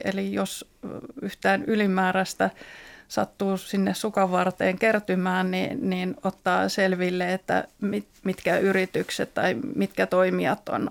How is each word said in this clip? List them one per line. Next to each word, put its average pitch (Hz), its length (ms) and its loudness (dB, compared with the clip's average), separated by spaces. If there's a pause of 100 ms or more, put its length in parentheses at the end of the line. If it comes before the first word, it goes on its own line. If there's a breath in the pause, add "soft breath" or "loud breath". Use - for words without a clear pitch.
eli 196 300 -2
jos, 196 320 -4 (180)
ö, 202 40 -10 (340)
yhtään 196 420 0
ylimääräistä 190 840 2 (580 loud breath)
sattuu 196 500 -2
sinne 196 360 0
sukanvarteen 185 840 0
kertymään, 185 720 2
niin, 185 380 -2
niin 185 340 -2
ottaa 190 460 0
selville, 180 640 0
että - 340 -2 (140)
mit-, 208 260 -2 (160)
mitkä 185 340 0
yritykset - 760 0
tai - 220 0 (200)
mitkä 190 300 0
toimijat 185 640 2
on, - 220 -2